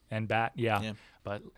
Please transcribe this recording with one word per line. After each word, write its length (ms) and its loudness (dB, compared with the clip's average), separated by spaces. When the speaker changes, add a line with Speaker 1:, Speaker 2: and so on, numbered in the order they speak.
Speaker 1:
And 180 -2
Bat, 280 2
yeah. 260 4
Speaker 2:
Yeah. 100 -4
Speaker 1:
But 200 -6